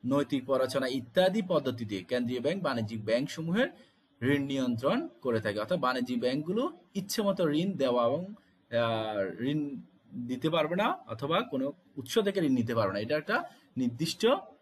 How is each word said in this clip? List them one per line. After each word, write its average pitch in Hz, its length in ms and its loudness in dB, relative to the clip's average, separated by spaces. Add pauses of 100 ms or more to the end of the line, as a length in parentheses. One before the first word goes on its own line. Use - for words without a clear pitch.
নৈতিক 135 400 0
প্ররোচনা 131 420 2
ইত্যাদি 185 540 2
পদ্ধতিতে 117 640 -2
কেন্দ্রীয় 123 380 -2
ব্যাংক 165 220 0
বাণিজ্যিক 113 420 -2
ব্যাংক 120 240 2
সমূহের 180 380 0 (540)
ঋণ 139 240 2
নিয়ন্ত্রণ 135 600 0 (140)
করে 113 200 0
থাকে। 104 180 -2
অর্থাৎ 156 200 0
বাণিজ্যিক 127 400 0
ব্যাংকগুলো 151 580 -2 (160)
ইচ্ছে 196 280 -4
মতো 190 280 2
ঋণ 160 240 0
দেওয়া 123 320 2
এবং, 151 200 0
আহ, 110 1160 -2
ঋণ 143 400 -2 (460)
দিতে 127 220 -2
পারবে 160 260 2
না 233 220 0 (100)
অথবা 147 340 0
কোনো 139 320 -4 (220)
উৎস 139 240 0
থেকে 196 200 0
ঋণ 147 140 4
নিতে 120 220 0
পারবে 98 180 2
না। 101 60 -2
এটা 123 180 -2
একটা 226 320 -2 (280)
নির্দিষ্ট 131 500 0 (340)